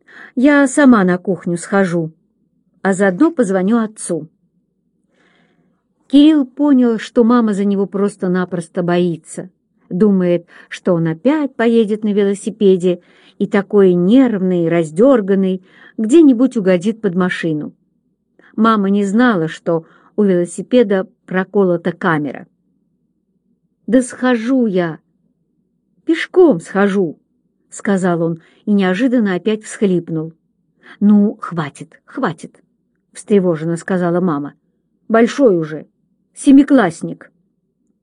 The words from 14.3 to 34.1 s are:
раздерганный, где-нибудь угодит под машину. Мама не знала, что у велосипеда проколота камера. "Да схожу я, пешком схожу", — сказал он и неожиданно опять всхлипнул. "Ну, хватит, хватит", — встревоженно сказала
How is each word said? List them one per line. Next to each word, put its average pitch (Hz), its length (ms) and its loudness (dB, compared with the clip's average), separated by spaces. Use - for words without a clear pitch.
раздерганный, 190 960 0
где-нибудь 262 600 2
угодит 190 440 -2
под 180 140 -4
машину. 170 580 -4
Мама 214 360 0
не 202 120 0
знала, 202 440 0
что 165 400 -6
у 208 80 0
велосипеда 190 840 0
проколота 185 640 -2
камера. 156 540 -4
"Да 247 140 2
схожу 247 640 -2
я, 175 320 -4
пешком 320 540 2
схожу", — 190 600 -2
сказал 180 520 -4
он 165 200 -4
и 214 60 -4
неожиданно 202 640 0
опять 214 300 -4
всхлипнул. 165 720 -4
"Ну, 208 420 2
хватит, - 640 -12
хватит", — - 560 -10
встревоженно 170 640 -2
сказала 175 460 -2